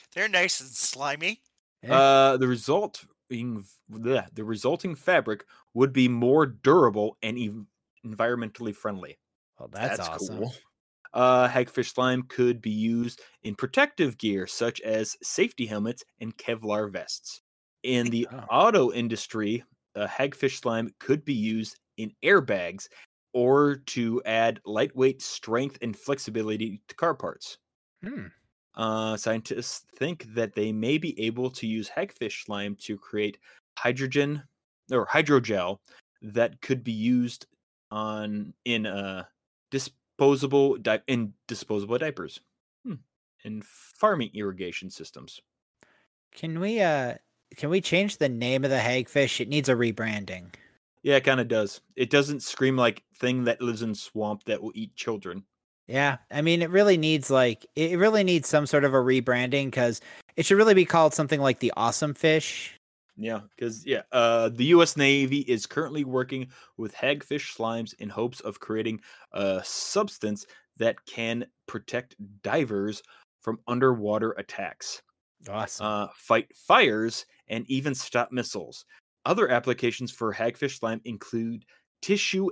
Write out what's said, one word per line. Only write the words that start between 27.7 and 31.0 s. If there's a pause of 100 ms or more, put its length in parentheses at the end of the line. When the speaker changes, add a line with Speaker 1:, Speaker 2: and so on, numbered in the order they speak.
Speaker 2:
Hmm. (460)
Speaker 3:
Uh,
scientists (120)
think (100)
that
they
may
be